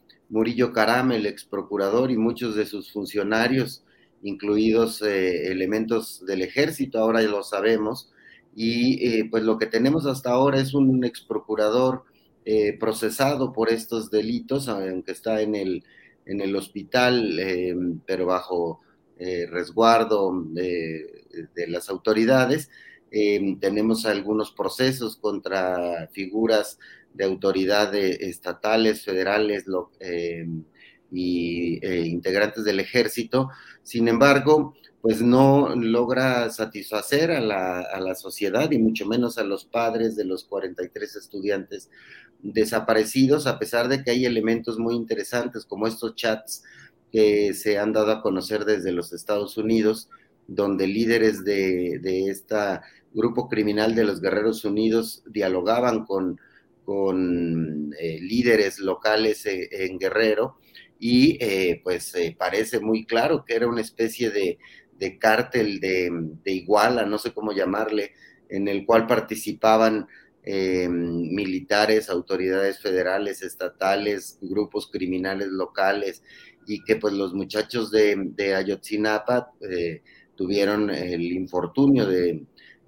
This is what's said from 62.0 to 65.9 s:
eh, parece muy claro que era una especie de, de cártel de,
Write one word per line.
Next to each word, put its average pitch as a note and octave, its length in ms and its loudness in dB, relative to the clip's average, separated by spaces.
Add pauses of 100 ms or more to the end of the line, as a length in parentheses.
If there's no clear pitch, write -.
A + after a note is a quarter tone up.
eh, E2+ 220 -2
parece G#2 420 -2
muy A2 260 -2
claro C#3+ 400 0
que - 100 -2
era A#2 120 0
una A#2 140 -2
especie A2+ 480 -2
de, G2 300 -2 (380)
de F#2+ 200 -6
cártel A2 640 2
de, F#2 300 0 (340)